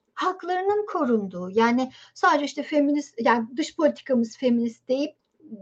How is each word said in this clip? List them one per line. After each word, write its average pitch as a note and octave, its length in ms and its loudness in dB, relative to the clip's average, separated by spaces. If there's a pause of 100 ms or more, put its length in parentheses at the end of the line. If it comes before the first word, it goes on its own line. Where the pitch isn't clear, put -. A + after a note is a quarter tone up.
(140)
haklarının F#4 720 -2
korunduğu, G3 640 -2
yani A#3+ 400 2 (240)
sadece D#4 300 2
işte C#4 180 -6
feminist, D4 580 0
yani A#3 260 2 (100)
dış D4+ 200 -6
politikamız B3+ 600 0
feminist A#3+ 520 0
deyip C4+ 280 -2 (460)